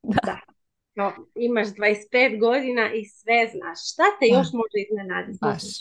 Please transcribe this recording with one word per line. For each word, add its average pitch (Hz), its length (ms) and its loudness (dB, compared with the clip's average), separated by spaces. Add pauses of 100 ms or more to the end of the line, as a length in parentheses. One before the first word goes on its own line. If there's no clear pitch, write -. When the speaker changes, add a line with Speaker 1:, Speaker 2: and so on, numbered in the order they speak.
Speaker 1:
Da. 208 200 0
Speaker 2:
Da. 190 160 -4 (560)
No, 202 160 -2 (240)
imaš 233 320 0
dvadeset 208 440 -2
pet 247 280 2
godina 240 540 0
i 220 120 -6
sve 233 340 0 (140)
znaš. 165 260 -10 (140)
Šta 320 100 2 (160)
te 269 120 4
Speaker 1:
Da. 247 60 8
Speaker 2:
još 262 160 4
može 226 240 -4 (100)
iznenaditi? 190 540 -6
Speaker 1:
Baš. 151 220 -4 (180)